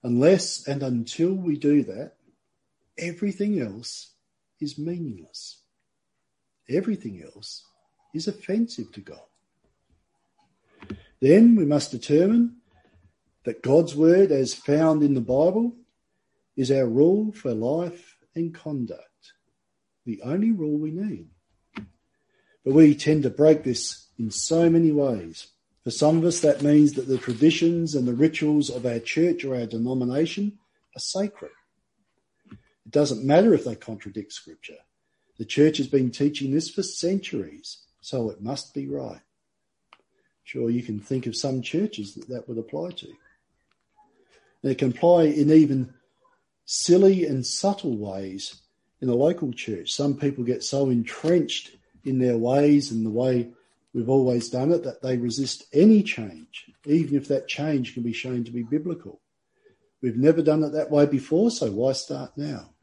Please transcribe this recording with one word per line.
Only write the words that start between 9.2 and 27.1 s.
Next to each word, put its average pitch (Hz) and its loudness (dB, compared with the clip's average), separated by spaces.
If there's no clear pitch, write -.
Then 214 8
we 196 4
must 147 0
determine 196 2
that 117 -8
God's 143 4
word, 165 6
as 131 0
found 156 2
in 143 2
the 127 -2
Bible, 180 0
is 131 -2
our 135 2
rule 180 2
for 131 -6
life 160 -6
and 165 -6
conduct, - -12
the 110 -10
only 185 -2
rule 156 -2
we 156 -6
need. 175 -10
But 135 -2
we 147 8
tend 151 0
to 127 0
break 151 4
this - -6
in 110 -6
so 165 2
many 165 4
ways. 117 -4
For 120 -6
some 156 2
of 160 0
us, 170 0
that 151 2
means 147 6
that 131 -4
the 131 0